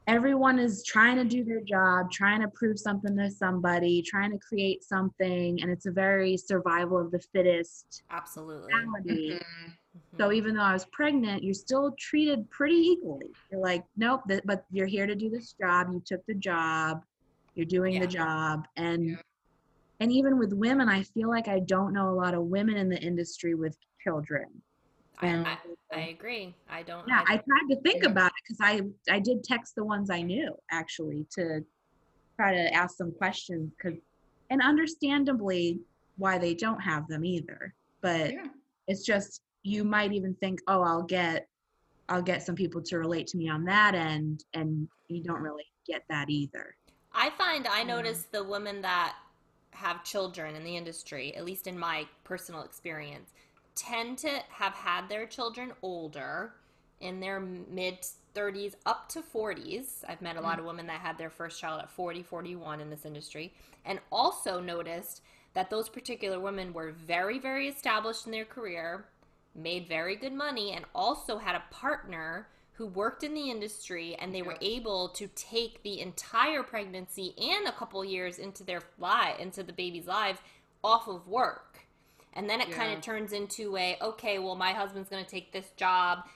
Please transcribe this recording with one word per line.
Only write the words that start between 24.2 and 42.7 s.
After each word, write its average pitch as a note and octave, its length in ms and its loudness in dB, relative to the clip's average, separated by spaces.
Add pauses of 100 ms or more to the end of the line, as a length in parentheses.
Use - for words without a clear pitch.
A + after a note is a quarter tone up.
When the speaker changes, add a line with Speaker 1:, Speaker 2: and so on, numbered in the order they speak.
Speaker 2:
I, F3 100 0
Speaker 1:
And E3+ 180 2
Speaker 2:
I, D#3 120 -2 (340)
I D#3+ 180 -4
agree. F#3+ 460 -10 (140)
I E3+ 140 -10
don't, E3+ 240 -10
Speaker 1:
Yeah, A#3+ 200 8
Speaker 2:
I G#3 80 8
Speaker 1:
I - 20 4
tried C4+ 380 6
to C4+ 60 -2
think A4 220 6
Speaker 3:
Yeah. C#4 80 8
Speaker 1:
about F#3 200 8
it - 160 -12
'cause A3+ 140 -10
I, G#3 200 6 (340)
I G#3 40 4
did A#3+ 240 4
text A#3+ 320 0
the G#3+ 100 0
ones G3+ 240 0
I F3 120 2
knew, F#3+ 340 0 (160)
actually, D#3 600 -4
to D#3+ 280 -2 (800)
try G3 160 6
to E3+ 180 4
ask F3 240 2
some E3+ 160 -4
questions E3+ 680 -4
'cause, E3+ 140 -4 (540)
and C4+ 120 4
understandably C4+ 1200 2 (360)
why F#3+ 220 2
they E3+ 160 2
don't A3 260 0
have D#3 260 0
them D#3 180 -2
either. - 500 -4 (260)
But E3 320 2
Speaker 3:
Yeah. E4+ 140 -8 (400)
Speaker 1:
it's G3 180 -2
just, - 380 0 (200)
you G#3 220 0
might G#3 280 2
even F#3+ 220 -2
think, F#3+ 320 -2
"Oh, F#3+ 160 6
I'll E3+ 200 2
get, E3+ 440 0 (640)
I'll F3+ 140 0
get F3 200 0
some F3 120 -2
people E3+ 280 -2